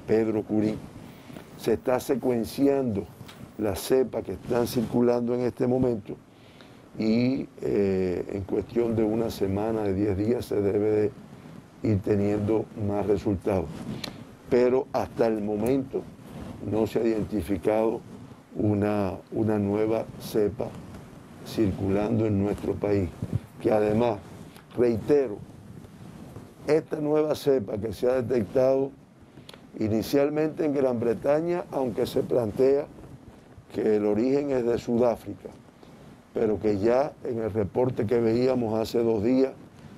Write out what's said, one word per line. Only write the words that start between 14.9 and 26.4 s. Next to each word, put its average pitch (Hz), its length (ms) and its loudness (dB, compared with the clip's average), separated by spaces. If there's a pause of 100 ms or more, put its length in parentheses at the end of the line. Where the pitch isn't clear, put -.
hasta 113 320 0
el 110 160 0
momento 107 600 -2 (680)
no 107 160 2
se 110 140 -2
ha 113 40 0
identificado 107 960 0 (560)
una, 104 580 0 (180)
una 110 260 0
nueva 107 480 0 (160)
cepa 107 460 -2 (800)
circulando 107 800 0
en 98 160 2
nuestro 101 320 -2
país, 101 340 0 (500)
que 113 120 2
además, 107 480 2 (580)
reitero, 117 600 2 (1300)